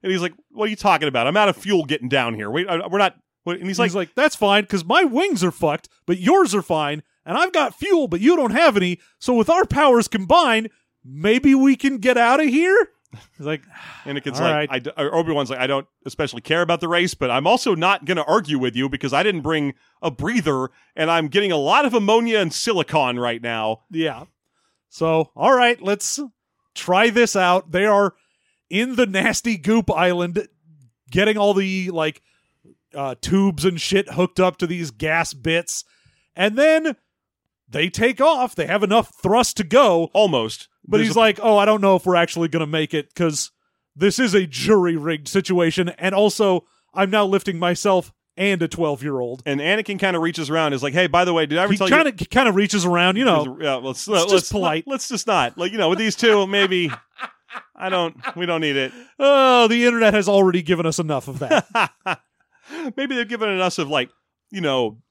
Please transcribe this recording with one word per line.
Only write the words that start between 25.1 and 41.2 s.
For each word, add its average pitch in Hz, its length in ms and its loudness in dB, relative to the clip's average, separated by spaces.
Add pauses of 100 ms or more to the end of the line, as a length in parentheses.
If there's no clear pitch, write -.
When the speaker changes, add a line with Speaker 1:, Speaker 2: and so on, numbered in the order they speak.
Speaker 2:
all 202 200 2
right, 240 280 2
let's 202 380 -4 (540)
try 202 360 0
this 233 240 2
out. 185 380 0
They 190 140 0
are 202 280 2 (540)
in 233 280 -4
the 247 100 4
nasty 202 500 -2
goop 196 340 0
island, 175 580 -2 (640)
getting 208 280 0
all 202 160 2
the, 190 360 -2
like, 156 300 -4 (760)
uh, 139 260 -8
tubes 185 440 0
and 175 160 -2
shit 196 300 -2
hooked 180 300 -4
up 185 180 0
to 180 80 -4
these 170 240 -6
gas 156 440 -4
bits. 160 500 -4 (500)
And 208 240 -2
then 311 380 2 (720)
they 156 200 -2
take 233 320 -2
off. 269 360 2
They 160 100 -2
have 190 160 -2
enough 214 300 0 (100)
thrust 220 360 0
to 202 60 -2
go. 170 500 4
Speaker 1:
Almost. 147 540 0 (160)
Speaker 2:
But 214 140 0
Speaker 1:
There's 220 120 2
Speaker 2:
he's - 60 0
Speaker 1:
a 233 40 4